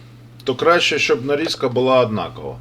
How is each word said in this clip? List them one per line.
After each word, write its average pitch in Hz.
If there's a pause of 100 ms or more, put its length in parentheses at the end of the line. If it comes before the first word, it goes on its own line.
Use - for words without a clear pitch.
(440)
то 131
краще, 160
щоб 135
нарізка 143
була 127
однакова. 82